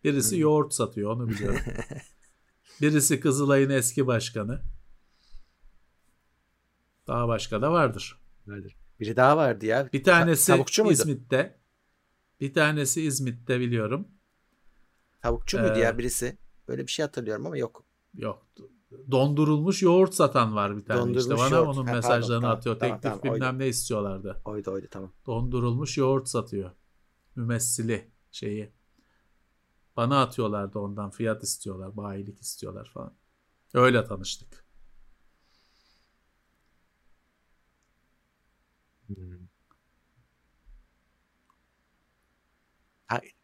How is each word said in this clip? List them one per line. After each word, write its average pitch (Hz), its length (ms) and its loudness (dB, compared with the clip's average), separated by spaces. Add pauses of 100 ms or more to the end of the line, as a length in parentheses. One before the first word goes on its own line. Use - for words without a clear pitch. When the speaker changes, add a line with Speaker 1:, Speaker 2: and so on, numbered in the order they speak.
Speaker 1:
Birisi 139 320 2
Speaker 2:
Hı. 165 40 0
Speaker 1:
yoğurt 151 340 2
satıyor, 107 360 -2
onu 120 180 -4
biliyorum. 101 320 -2 (560)
Speaker 2:
<laughs> - 640 -20
Speaker 1:
Birisi 151 400 2
Kızılay'ın 139 500 4
eski 135 360 0
başkanı. 113 560 -2 (2500)
Daha 120 220 0
başka 110 340 -2
da 151 100 2
vardır. 131 460 0 (280)
Speaker 2:
Vardır. 101 300 -14 (240)
Biri 113 160 -4
daha 135 200 8
vardı 113 300 0
ya. 127 260 0
Speaker 1:
Bir 139 120 -2
Speaker 2:
Ta-, 185 80 8
Speaker 1:
tanesi 170 340 6
Speaker 2:
tavukçu 135 380 4
muydu? 202 100 6
Speaker 1:
İzmit'te. 143 680 -2 (800)
Bir 135 140 -8
tanesi 151 480 2
İzmit'te 127 580 -2
biliyorum. 120 480 -2 (1120)
Speaker 2:
Tavukçu - 380 -2
muydu 110 160 2
Speaker 1:
Ee, 113 40 2
Speaker 2:
ya 113 180 2
birisi? 123 400 -4 (300)
Böyle 127 180 -6
bir - 60 -8
şey 151 120 -2
hatırlıyorum 113 420 -6
ama 156 100 -8
yok. - 280 -8 (300)
Speaker 1:
Yok. - 320 -10 (640)
Dondurulmuş 151 720 2
yoğurt 185 320 6
satan 123 420 2
var 101 200 -2
bir 101 80 -10
tane. 123 160 0
Speaker 2:
Dondurulmuş 123 240 0
Speaker 1:
İşte 117 120 0
bana 131 200 4
Speaker 2:
yoğurt. 160 120 6
Speaker 1:
onun 135 180 -4
Speaker 2:
Ha, 123 60 -2
pardon, 123 40 0
Speaker 1:
mesajlarını 117 460 2
Speaker 2:
tamam, 117 160 2
Speaker 1:
atıyor. 113 200 -2
Speaker 2:
tamam, 123 220 -2
Speaker 1:
Teklif - 20 -16 (100)
Speaker 2:
tamam, 104 200 -6
oydu. - 20 0
Speaker 1:
bilmem 131 240 -2
ne 135 100 0
istiyorlardı. 101 760 -4
Speaker 2:
Oydu, 104 260 -8
oydu, 98 200 -6
tamam. 95 220 -14 (140)
Speaker 1:
Dondurulmuş 123 720 -2
yoğurt 135 300 2
satıyor. 98 420 -6 (640)
Mümessili 117 760 -4 (200)
şeyi. 104 420 -8 (1200)
Bana 131 260 2
atıyorlardı 104 560 -4
ondan, 101 320 -8
fiyat 110 320 -4
istiyorlar, 95 540 -10
bayilik 101 440 -10
istiyorlar 101 540 -14
falan. - 200 -16 (600)
Öyle 123 300 6
tanıştık. - 600 -12 (4000)
Speaker 2:
Hmm. 101 100 -12 (4000)
Ha-, - 140 -4 (240)